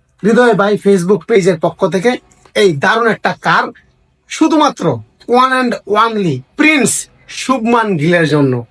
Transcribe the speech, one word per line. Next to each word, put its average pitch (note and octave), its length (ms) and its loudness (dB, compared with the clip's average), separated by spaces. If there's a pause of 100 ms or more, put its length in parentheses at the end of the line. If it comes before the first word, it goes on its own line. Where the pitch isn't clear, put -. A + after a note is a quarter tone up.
(240)
হৃদয় A3+ 300 4
ভাই G3+ 240 0
Facebook G3 500 0
পেজের F#3 320 2
পক্ষ F3 280 -4
থেকে F#3+ 300 -2 (380)
এই G3 200 2
দারুণ G#3+ 320 0
একটা G3 340 -2
কার F#3+ 300 0 (560)
শুধুমাত্র C#4 720 0 (300)
one B3+ 320 2
and B3 120 -2 (200)
only G#3 460 0 (160)
প্রিন্স D4+ 520 0 (200)
শুভমান A3+ 720 -2
গিলের E3 300 0
জন্য। C3+ 440 0